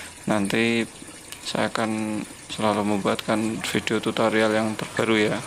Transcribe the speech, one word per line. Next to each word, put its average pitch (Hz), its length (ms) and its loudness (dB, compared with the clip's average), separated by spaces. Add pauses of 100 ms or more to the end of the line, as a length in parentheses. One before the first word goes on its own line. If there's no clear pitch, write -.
(260)
nanti 113 580 2 (560)
saya 113 320 -2
akan 110 500 -2 (280)
selalu 107 340 2
membuatkan 107 800 0
video 110 380 0
tutorial 110 500 2
yang 110 240 0
terbaru 110 560 2
ya. 101 140 -2